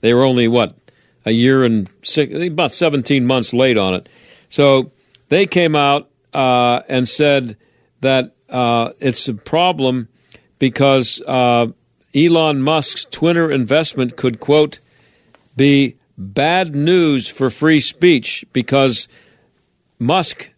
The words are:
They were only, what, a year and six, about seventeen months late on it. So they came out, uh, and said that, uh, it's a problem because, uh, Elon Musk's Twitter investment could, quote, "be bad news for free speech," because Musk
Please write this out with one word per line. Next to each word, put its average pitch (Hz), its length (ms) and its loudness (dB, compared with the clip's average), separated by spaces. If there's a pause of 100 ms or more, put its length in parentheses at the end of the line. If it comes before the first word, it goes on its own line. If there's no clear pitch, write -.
They 117 120 2
were 127 100 4
only, 123 220 2
what, 117 300 0 (480)
a 110 80 -2
year 127 320 2
and 110 240 0 (140)
six, - 300 -4
about 165 380 -4
seventeen 139 560 0
months 127 260 -2
late 123 240 2
on 95 180 0
it. - 140 -8 (420)
So 135 420 2 (380)
they 190 160 2
came 165 280 0
out, 143 340 0 (240)
uh, 123 560 0
and 127 200 -2
said 139 480 0 (460)
that, 131 340 -2 (120)
uh, 117 420 -2 (100)
it's 135 260 -4
a 123 80 -6
problem 135 760 -2 (520)
because, 135 680 0
uh, 120 420 0 (460)
Elon 156 480 2
Musk's 147 440 -2
Twitter 165 440 0
investment 135 680 -2
could, 120 220 -4
quote, 151 400 0 (760)
"be 139 400 2 (200)
bad 151 560 -2
news 147 540 0
for 131 240 -4
free 151 300 2
speech," - 720 0
because 135 560 0 (880)
Musk 156 600 -4